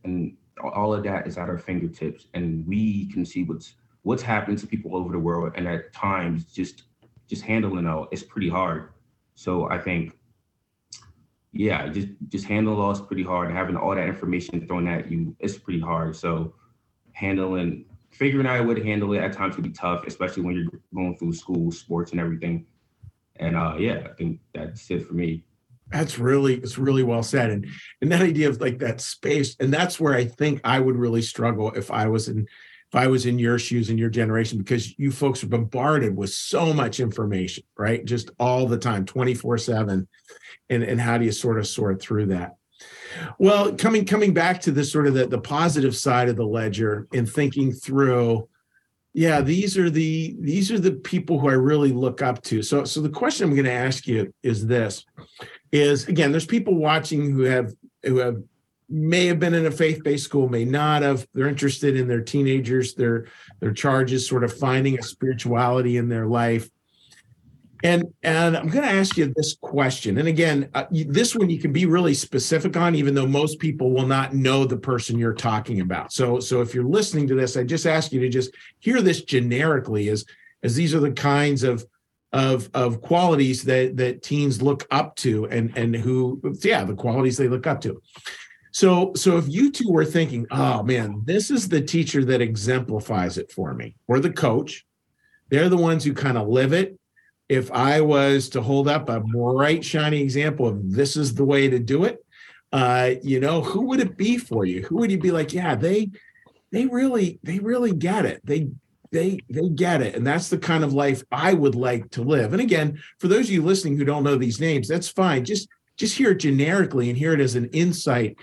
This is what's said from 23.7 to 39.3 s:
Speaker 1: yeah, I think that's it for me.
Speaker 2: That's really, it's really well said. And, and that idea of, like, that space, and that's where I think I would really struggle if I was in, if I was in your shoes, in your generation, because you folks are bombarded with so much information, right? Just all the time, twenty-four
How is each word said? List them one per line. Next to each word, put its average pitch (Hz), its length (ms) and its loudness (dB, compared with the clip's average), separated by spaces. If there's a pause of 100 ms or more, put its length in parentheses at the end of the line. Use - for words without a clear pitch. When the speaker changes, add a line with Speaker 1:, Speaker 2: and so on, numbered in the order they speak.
Speaker 1:
yeah, 104 320 -4
I - 40 -20
think 82 260 -6 (140)
that's 78 380 -12
it 82 160 -4
for 85 60 -12
me. 82 300 -4 (440)
Speaker 2:
That's 151 320 -4
really, 131 360 2
it's 123 220 -10
really 131 260 2
well 117 200 0
said. 120 260 0
And, 101 180 -4 (340)
and 147 100 2
that 175 100 4
idea 151 260 4
of, 127 140 -2
like, 127 180 -2
that 123 220 -4
space, - 580 -2
and 135 140 2
that's 175 260 0
where 147 140 2
I 123 120 2
think 143 380 -2
I 127 160 2
would 131 160 2
really 117 260 0
struggle 113 520 -2
if 110 160 -6
I 110 180 0
was 110 220 0
in, 107 180 -4 (400)
if - 80 -6
I 127 120 4
was 127 180 2
in 123 140 0
your 120 180 2
shoes, 117 320 -2
in 113 80 0
your 117 120 0
generation, 113 480 0
because 104 420 -4
you 139 120 0
folks 131 320 -2
are 104 40 -6
bombarded 120 680 0
with 98 140 -4
so 165 440 -2
much 127 260 -2
information, 101 640 -4 (140)
right? 110 260 -2
Just 113 340 -4
all 127 300 2
the 117 100 0
time, 104 280 -2
twenty-four 120 520 -2